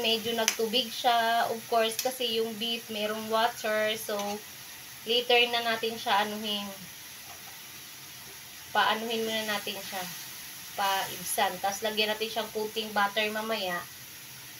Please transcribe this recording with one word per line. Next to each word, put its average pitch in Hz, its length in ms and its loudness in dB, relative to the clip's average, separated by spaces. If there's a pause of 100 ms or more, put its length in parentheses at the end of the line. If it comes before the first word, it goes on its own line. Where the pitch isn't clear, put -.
medyo 226 320 2
nagtubig 226 560 2
siya. 233 640 4
Of 226 160 -4
course, 226 320 4
kasi 240 400 0
yung 226 160 0
beef, 233 320 -4
merong 214 400 -2
water. 220 680 2
So, 220 220 -2 (880)
later 240 360 6 (120)
na 233 100 2 (120)
natin 226 260 -2
siya 214 240 4
anuhin. 208 420 -2 (2000)
Paanuhin 220 520 2
muna 220 320 0
natin 202 240 -6
siya. 190 240 -4 (720)
Paibsan. 190 840 0
Tapos, 196 240 0
lagyan 214 280 2
natin 220 160 -2
siyang 214 240 -2
kunting 214 400 -4
butter 208 400 4
mamaya. 214 480 -2 (800)